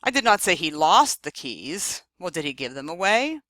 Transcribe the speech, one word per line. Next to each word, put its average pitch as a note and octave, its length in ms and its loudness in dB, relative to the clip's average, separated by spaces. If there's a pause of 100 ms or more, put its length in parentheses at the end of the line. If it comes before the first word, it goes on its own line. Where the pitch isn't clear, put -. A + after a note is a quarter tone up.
I - 80 0
did A#3+ 140 0
not G#3+ 160 4
say F#3 140 2
he D#3 160 -2
lost E3 520 4
the D3+ 100 -8
keys. B2+ 680 -8 (160)
Well, F3+ 120 -8
did D#3 140 -6
he D3 80 -4
give B2+ 220 -8
them C#3 140 -10
away? G#3+ 600 0